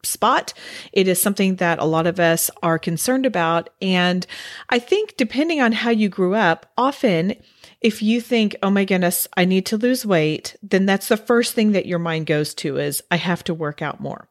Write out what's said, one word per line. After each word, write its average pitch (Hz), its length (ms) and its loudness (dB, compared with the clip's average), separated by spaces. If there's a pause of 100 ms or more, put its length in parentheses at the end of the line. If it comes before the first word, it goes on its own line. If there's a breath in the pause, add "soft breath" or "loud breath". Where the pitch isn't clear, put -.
spot. - 520 0 (400 loud breath)
It 190 160 4
is 175 120 0
something 196 360 0
that 170 200 0
a - 80 -2
lot 160 220 2
of 175 140 0
us 165 280 2 (140)
are 165 160 2
concerned 254 460 -2
about. 165 440 0 (120)
And 180 440 0 (440 loud breath)
I 247 100 2
think 415 380 -2
depending 294 420 0
on 233 140 4
how 220 180 -2
you 214 160 2
grew 185 280 0
up, 175 420 0
often 220 580 0 (460 soft breath)
if 214 200 0
you 226 200 2
think, 220 400 0
"Oh 196 80 0
my 196 160 2
goodness, 180 500 0
I 180 100 2
need 185 220 2
to 220 100 -2
lose 247 280 0
weight," 156 560 0
then 196 240 0
that's 196 220 0
the 214 100 2
first 233 360 0
thing 214 180 2
that 190 160 0
your 175 100 -2
mind 160 300 -4
goes 151 280 0
to 139 220 -4
is, 143 320 -4
"I 175 60 0
have 175 300 -2
to 170 100 -4
work 151 260 -6
out 143 180 -8
more." 139 320 -10